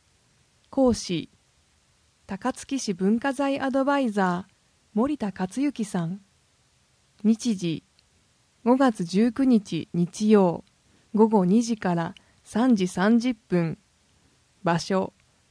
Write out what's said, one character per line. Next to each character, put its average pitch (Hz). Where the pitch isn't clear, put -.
講 254
師、 -
高 208
槻 -
市 202
文 196
化 277
財 277
ア 269
ド 269
バ 285
イ 254
ザ 190
ー、 -
森 269
田 202
克 185
之 269
さ 175
ん。 190
日 220
時、 170
五 247
月 254
十 202
九 269
日 214
日 175
曜、 185
午 220
後 208
二 208
時 233
か 180
ら 170
三 240
時 185
三 208
十 247
分。 170
場 170
所、 190